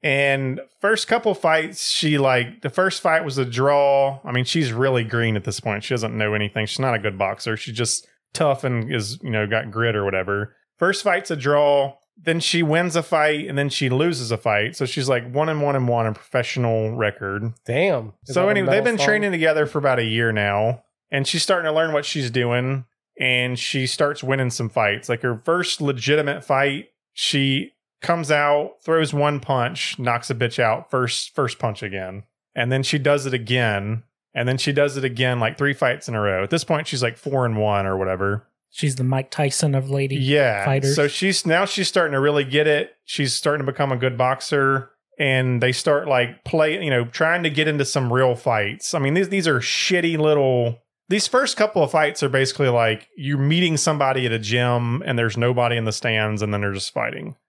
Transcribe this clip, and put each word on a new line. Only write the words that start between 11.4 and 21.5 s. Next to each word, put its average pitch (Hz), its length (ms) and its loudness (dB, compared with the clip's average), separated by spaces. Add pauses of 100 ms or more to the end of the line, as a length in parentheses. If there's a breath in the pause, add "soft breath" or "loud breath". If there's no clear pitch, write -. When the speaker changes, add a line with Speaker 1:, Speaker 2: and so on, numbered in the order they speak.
Speaker 1:
Then 165 220 0
she 170 240 0
wins 165 320 2
a 170 80 2
fight, 151 460 2
and 139 100 -2
then 143 100 0
she 135 220 -2
loses 127 400 0
a 110 80 -2
fight. 110 380 0
So 135 100 -2
she's, 131 220 -4
like, 123 240 0
one 151 160 0
and 156 120 -2
one 143 140 0
and 127 140 0
one 117 180 2
in 107 80 -2
professional 117 800 -2
record. 104 580 -2 (140)
Speaker 2:
Damn. 127 460 0 (140)
Is 131 80 -12
Speaker 1:
So 180 80 2
Speaker 2:
that 185 40 2
a 202 60 2
Speaker 1:
anyway, 196 160 0
they've 185 80 4
Speaker 2:
metal 214 80 2
Speaker 1:
been 233 140 0
Speaker 2:
song? 143 80 2
Speaker 1:
training 208 260 2
together 160 340 2
for - 120 -4
about 135 200 2
a 117 60 0
year 113 280 0
now, 107 520 0 (260)
and 139 160 -2
she's 160 160 -2
starting 175 260 0